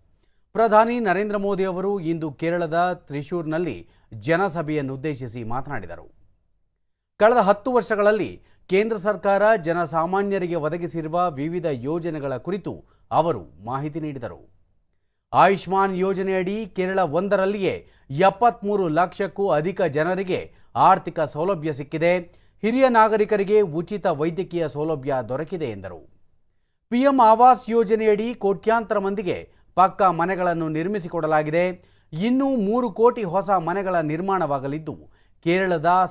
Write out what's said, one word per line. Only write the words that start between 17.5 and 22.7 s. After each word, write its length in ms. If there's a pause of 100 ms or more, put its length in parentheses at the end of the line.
ಎಪ್ಪತ್ಮೂರು 560 (140)
ಲಕ್ಷಕ್ಕೂ 480 (140)
ಅಧಿಕ 200 (160)
ಜನರಿಗೆ 440 (480)
ಆರ್ಥಿಕ 320 (160)
ಸೌಲಭ್ಯ 360
ಸಿಕ್ಕಿದೆ. 400 (500)
ಹಿರಿಯ 260